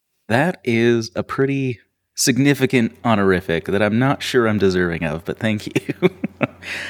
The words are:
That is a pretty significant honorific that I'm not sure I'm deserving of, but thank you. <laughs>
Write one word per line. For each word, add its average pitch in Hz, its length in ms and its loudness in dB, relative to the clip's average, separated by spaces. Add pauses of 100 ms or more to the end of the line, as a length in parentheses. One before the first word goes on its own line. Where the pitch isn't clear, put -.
(280)
That 139 360 0
is 117 500 0
a 104 80 -4
pretty 135 580 -4 (340)
significant 131 920 2
honorific 95 640 2
that 98 160 0
I'm 107 160 0
not 135 240 0
sure 120 260 2
I'm 107 100 0
deserving 90 460 0
of, 80 220 -6
but - 120 -6
thank 107 280 -4
you. - 280 -4 (460)
<laughs> - 80 -2 (420)